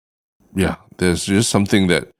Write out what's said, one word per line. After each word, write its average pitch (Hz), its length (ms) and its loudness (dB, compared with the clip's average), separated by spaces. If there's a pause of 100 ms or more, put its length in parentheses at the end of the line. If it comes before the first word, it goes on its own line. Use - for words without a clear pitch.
(560)
yeah, 85 200 -2 (220)
there's 87 280 0
just 98 240 0
something 101 380 2
that 85 220 0 (100)